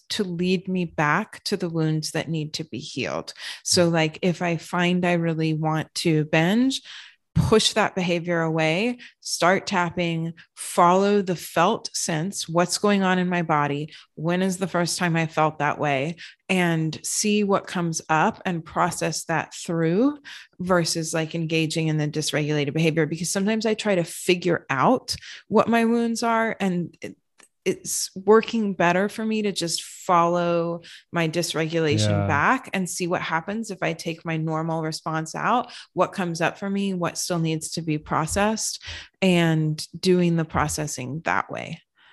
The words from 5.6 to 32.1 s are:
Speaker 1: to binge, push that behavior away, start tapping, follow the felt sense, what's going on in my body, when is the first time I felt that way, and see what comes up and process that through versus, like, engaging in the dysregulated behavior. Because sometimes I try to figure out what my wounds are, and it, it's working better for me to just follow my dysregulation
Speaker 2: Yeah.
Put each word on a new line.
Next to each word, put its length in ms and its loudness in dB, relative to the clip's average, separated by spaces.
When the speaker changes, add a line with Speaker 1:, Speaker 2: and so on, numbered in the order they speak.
Speaker 1:
to 300 2
binge, 580 2
push 380 4
that 240 0
behavior 460 0
away, 560 0
start 440 2
tapping, 680 -2
follow 680 4
the 140 -2
felt 580 0
sense, 560 -4
what's 280 2
going 260 2
on 160 2
in 100 0
my 120 0
body, 480 0
when 260 0
is 160 0
the 100 -4
first 300 0
time 180 0
I 120 2
felt 320 0
that 200 0
way, 380 -2
and 540 0
see 420 0
what 220 0
comes 420 -2
up 360 2
and 200 -4
process 600 -2
that 280 -2
through 640 0
versus, 540 0
like, 200 -4
engaging 540 0
in 100 2
the 100 0
dysregulated 680 -2
behavior. 320 2
Because 260 -4
sometimes 340 0
I 100 2
try 200 0
to 80 2
figure 680 0
out 460 2
what 220 2
my 160 4
wounds 380 0
are, 360 0
and 420 -2
it, 140 -12
it's 520 -4
working 580 4
better 340 2
for 160 -6
me 200 -2
to 80 0
just 320 -4
follow 1000 0
my 160 0
dysregulation 800 0
Speaker 2:
Yeah. 180 2